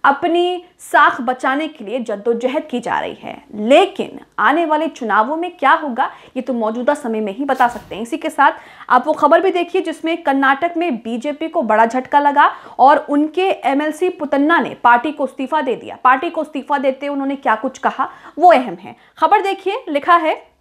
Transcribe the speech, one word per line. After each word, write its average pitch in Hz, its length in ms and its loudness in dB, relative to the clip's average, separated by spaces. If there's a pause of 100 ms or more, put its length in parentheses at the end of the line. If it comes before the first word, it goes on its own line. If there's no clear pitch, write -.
अपनी 349 600 0 (140)
साख 320 420 2
बचाने 262 460 -2
के 247 180 -14
लिए 226 140 -6
जद्दोजहद 233 640 -2
की 247 160 -6
जा 95 200 -4
रही 85 220 -8
है। - 220 -16 (120)
लेकिन 247 640 2 (200)
आने 285 260 2
वाले 311 220 0
चुनावों 233 500 -2
में 349 140 -6
क्या 285 200 2
होगा 302 400 -2 (240)
ये 254 60 -4
तो 262 120 -6
मौजूदा 233 400 -2
समय 226 260 -4
में 202 160 -6
ही 277 100 -6
बता 254 220 2
सकते 214 280 -8
हैं। 196 60 -10
इसी 233 160 -6
के 311 120 -6
साथ 294 220 2 (380)
आप 254 180 2
वो 311 60 0
खबर 320 280 4
भी 370 100 2
देखिए 349 300 0
जिसमें 330 420 -6
कर्नाटक 277 540 0
में 320 200 -2
बीजेपी 285 500 -8
को 330 140 -2
बड़ा 220 240 4
झटका 254 340 0
लगा 285 320 4 (280)
और 277 300 6
उनके 302 400 0
एमएलसी 302 600 -2
पुतन्ना 302 500 0
ने 147 240 -4
पार्टी 240 280 4
को 285 140 -4
इस्तीफा 269 360 -4
दे 254 140 -2
दिया। 104 280 -16
पार्टी 269 260 2
को 320 120 -6
इस्तीफा 285 360 -6
देते 269 300 -2
उन्होंने 277 280 -4
क्या 220 200 0
कुछ 262 220 -8
कहा 247 320 -4 (300)
वो 349 120 8
अहम 247 240 2
है। - 200 -18 (220)
खबर 349 240 2
देखिए, 392 480 -6
लिखा 294 260 2
है 330 460 -2